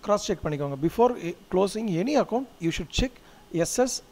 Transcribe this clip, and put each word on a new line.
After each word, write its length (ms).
cross 220
check 160
பண்ணிக்கோங்க. 320
Before 220
closing 340
any 120
account, 220
you 100
should 220
check 160
எஸ் 200
எஸ் 140